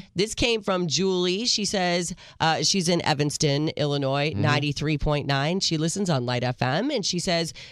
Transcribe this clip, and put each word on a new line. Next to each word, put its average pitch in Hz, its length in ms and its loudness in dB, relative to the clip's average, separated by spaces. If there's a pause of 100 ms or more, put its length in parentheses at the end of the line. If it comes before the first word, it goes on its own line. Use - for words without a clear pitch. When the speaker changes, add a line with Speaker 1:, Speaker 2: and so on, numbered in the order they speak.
(160)
Speaker 1:
This 208 180 0
came 226 300 2
from 185 240 0
Julie. 180 580 0
She 220 200 0
says, 180 500 0 (240)
uh, 156 240 2
she's 170 260 2
in 170 160 2
Evanston, 147 720 0
Illinois, 143 540 0
Speaker 2:
Mm-hmm. 143 100 -2
Speaker 1:
ninety-three 147 560 0
point 147 300 0
nine. 143 320 0
She 170 180 0
listens 170 320 0
on 131 160 2
Light 123 180 0
F 123 180 -2
M, 156 280 0
and 254 160 -2
she 180 140 -2
says, 170 240 0 (280)